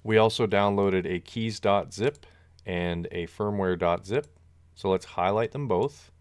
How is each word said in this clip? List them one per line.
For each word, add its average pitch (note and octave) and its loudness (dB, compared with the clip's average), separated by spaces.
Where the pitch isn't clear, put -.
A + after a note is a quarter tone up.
We A2 2
also A2 4
downloaded G2 2
a F2 -2
keys A2+ -8
dot G2 2
zip G#2+ -4
and F2 -4
a F2 -8
firmware G2+ -2
dot F2 0
zip. A#2+ -4
So - -4
let's F#2+ 0
highlight G2+ -2
them C#3 -8
both. A2+ -2